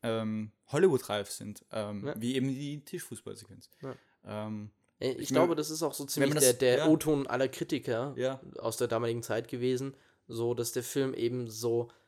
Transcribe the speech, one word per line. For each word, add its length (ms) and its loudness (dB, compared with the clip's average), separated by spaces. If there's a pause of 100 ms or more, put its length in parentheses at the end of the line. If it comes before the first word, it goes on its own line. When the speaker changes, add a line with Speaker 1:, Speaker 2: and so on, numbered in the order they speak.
Speaker 1:
ähm, 480 -2 (160)
Hollywood-reif 640 2
sind, 400 -12
ähm, 340 -6
Speaker 2:
Ja. 160 -6
Speaker 1:
wie 140 0
eben 140 0
die 360 -6
Tischfußballsequenz. 840 -14 (120)
Speaker 2:
Ja. 140 -10 (300)
Speaker 1:
Ähm, 440 -8 (300)
Speaker 2:
Ey, 140 -2
Speaker 1:
ich 60 -10
Speaker 2:
ich 120 -6
Speaker 1:
mein, 100 6
Speaker 2:
glaube, 140 4
das 140 -2
ist 140 -4
auch 100 0
so 120 -8
Speaker 1:
wenn 20 -10
Speaker 2:
ziemlich 260 2
Speaker 1:
man 80 2
Speaker 2:
der, 120 10
Speaker 1:
das, 60 -6
Speaker 2:
der 180 6
Speaker 1:
ja. 100 2
Speaker 2:
O-Ton 400 4
aller 220 0
Kritiker 640 -2
Speaker 1:
Ja. 240 -2 (180)
Speaker 2:
aus 200 -2
der 100 2
damaligen 340 0
Zeit 280 -2
gewesen, 460 -2 (320)
so 260 0
dass 180 -2
der 120 -2
Film 300 0
eben 360 -2
so 400 0 (180)